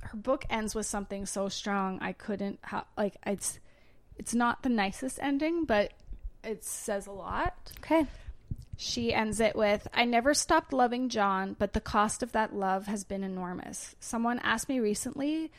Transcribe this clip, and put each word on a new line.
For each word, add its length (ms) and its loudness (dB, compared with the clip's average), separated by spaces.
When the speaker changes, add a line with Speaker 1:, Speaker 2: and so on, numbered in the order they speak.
Speaker 1:
her 140 -10
book 320 0
ends 260 -2
with 120 -2
something 400 -6
so 240 -2
strong, 500 -2
I 140 -4
couldn't 500 -4
ha-, 220 -6
like, 300 0
it's, 320 -4
it's 180 -8
not 280 2
the 80 2
nicest 500 0
ending, 460 0
but 260 4
it 220 -8
says 420 -4
a 60 -12
lot. 680 -6
Speaker 2:
Okay. 260 4
Speaker 1:
She 340 -2
ends 280 2
it 140 4
with, 380 2
"I 140 4
never 260 6
stopped 400 4
loving 380 4
John, 480 2
but 160 0
the 80 0
cost 400 2
of 100 -6
that 240 0
love 300 0
has 180 -4
been 180 -4
enormous. 800 -6
Someone 420 0
asked 280 0
me 100 2
recently 800 -2